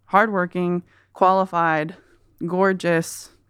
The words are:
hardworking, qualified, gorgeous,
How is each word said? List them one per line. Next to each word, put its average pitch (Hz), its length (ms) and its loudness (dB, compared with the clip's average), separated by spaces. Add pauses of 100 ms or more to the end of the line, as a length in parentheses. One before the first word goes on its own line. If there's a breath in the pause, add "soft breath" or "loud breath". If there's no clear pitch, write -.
hardworking, 180 760 0 (280 soft breath)
qualified, 170 840 0 (500 soft breath)
gorgeous, 175 840 -2 (200)